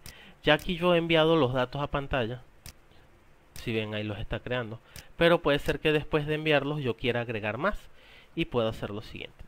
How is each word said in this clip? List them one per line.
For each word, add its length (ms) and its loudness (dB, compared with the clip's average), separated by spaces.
Ya 100 6
aquí 220 -2
yo 180 4
he 40 6
enviado 360 4
los 180 4
datos 300 -2
a 60 -4
pantalla, 540 -4
si 200 -6
ven 180 -2
ahí 120 -4
los 160 -6
está 180 -6
creando, 400 -6
pero 260 6
puede 160 4
ser 220 -4
que 100 2
después 380 0
de 80 0
enviarlos 440 0
yo 160 -2
quiera 260 -2
agregar 360 -4
más 320 -4
y 80 0
puedo 240 0
hacer 220 -6
lo 120 -8
siguiente, 460 -14